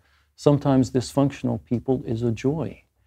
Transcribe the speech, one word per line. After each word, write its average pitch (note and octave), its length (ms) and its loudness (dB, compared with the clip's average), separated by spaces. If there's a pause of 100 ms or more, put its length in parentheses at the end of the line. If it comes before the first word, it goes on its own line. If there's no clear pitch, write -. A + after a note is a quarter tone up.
(360)
sometimes C#3 560 2
dysfunctional B2+ 720 -2
people B2 420 -2
is A#2 160 -4
a A#2+ 80 0
joy. C3+ 520 -4 (240)